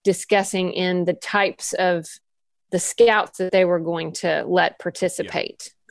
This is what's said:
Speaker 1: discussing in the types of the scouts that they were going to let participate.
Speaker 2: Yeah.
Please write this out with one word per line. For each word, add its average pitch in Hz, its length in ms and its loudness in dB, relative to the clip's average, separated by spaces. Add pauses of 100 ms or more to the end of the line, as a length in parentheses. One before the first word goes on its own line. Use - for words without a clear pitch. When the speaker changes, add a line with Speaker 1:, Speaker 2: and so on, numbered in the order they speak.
Speaker 1:
discussing 196 680 0
in 180 320 0
the 175 80 0
types - 600 -2
of 180 320 0 (640)
the 185 80 0
scouts 214 580 2
that 185 140 -4
they 185 140 6
were 175 140 2
going 165 320 -4
to 156 360 -2
let 180 320 2
participate. - 920 -6
Speaker 2:
Yeah. - 80 -20 (120)